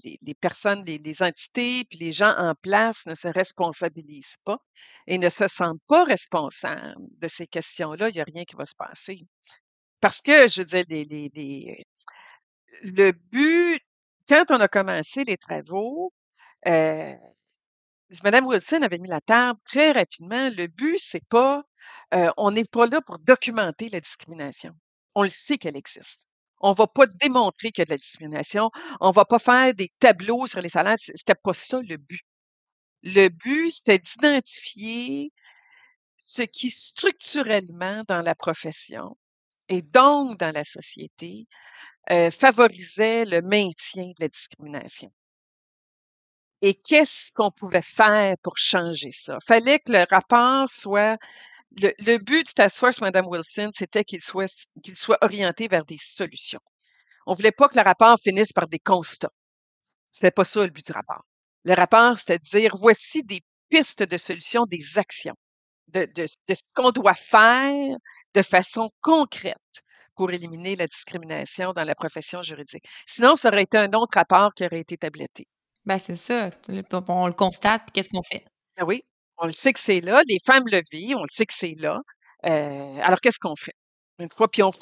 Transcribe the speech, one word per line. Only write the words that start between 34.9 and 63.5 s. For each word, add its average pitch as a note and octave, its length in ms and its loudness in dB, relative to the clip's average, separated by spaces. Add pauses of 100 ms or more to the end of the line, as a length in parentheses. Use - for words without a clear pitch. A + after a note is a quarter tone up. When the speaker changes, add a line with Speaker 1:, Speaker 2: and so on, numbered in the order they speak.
Speaker 1:
ce - 200 -6
qui - 260 -8
structurellement G#3 1400 -4
dans F3 140 -2
la E3 120 -2
profession - 840 -8 (500)
et F#3 140 -4
donc C4 580 4
dans D#3+ 120 -2
la D3+ 120 -6
société, - 840 -14 (640)
euh, E3+ 200 4
favorisait A3+ 920 2
le F3 160 0
maintien F#3+ 640 -2
de F3+ 160 -16
la D3+ 80 -4
discrimination. - 800 -14 (1500)
Et G3 140 4
qu'est-ce - 580 2
qu'on G#3 180 0
pouvait F3+ 300 -2
faire G#3 600 2
pour - 160 -8
changer E3+ 540 -2
ça ? - 340 -10
Fallait A#3+ 340 2
que B3 120 -8
le F3+ 180 4
rapport B3 600 2
soit, G#3 480 0 (540)
le, G3 280 0
le A3+ 180 2
but B3+ 280 -2
du - 80 -8
Task G3+ 240 4
Force, B3 240 0
Madame F#3 240 0
Wilson, F3+ 480 -8
c'était G#3 300 -4
qu'il - 180 -12
soit, - 480 -6 (140)
qu'il F#3 120 -14
soit A3 260 2
orienté G3+ 460 -2
vers E3 180 -2
des D#3 120 -14
solutions. - 640 -8 (640)
On - 80 -4
voulait G3+ 180 2
pas C#4+ 160 6
que B3+ 100 -2
le G#3+ 60 6
rapport A3+ 380 8
finisse G3+ 320 0
par F3 140 0
des D#3+ 120 -10
constats. - 520 -2 (800)
C'était F#3 200 2
pas F#3+ 120 0
ça G#3 180 0
le F3+ 100 0
but D3+ 140 -20
du F3 60 -10
rapport. - 320 -12 (400)
Le F3+ 100 2
rapport, A#3 440 6
c'était E3+ 220 -2
de D#3 40 -16
dire, G#3 320 2
voici A3+ 480 2
des F#3+ 180 -12 (280)